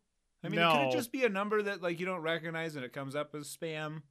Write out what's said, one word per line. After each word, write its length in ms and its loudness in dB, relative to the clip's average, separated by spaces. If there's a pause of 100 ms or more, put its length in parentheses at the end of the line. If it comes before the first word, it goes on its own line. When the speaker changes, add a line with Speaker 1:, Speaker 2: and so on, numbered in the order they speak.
(440)
Speaker 1:
I 60 -4
mean, 100 2
could 220 8
it 40 4
Speaker 2:
No. 60 4
Speaker 1:
just 200 0
be 120 0
a 60 6
number 320 2
that, 220 -2
like, 160 0
you 80 -2
don't 140 -4
recognize 540 -2
and 80 -6
it 100 -8
comes 220 -6
up 200 -4
as 200 -10
spam? 560 -6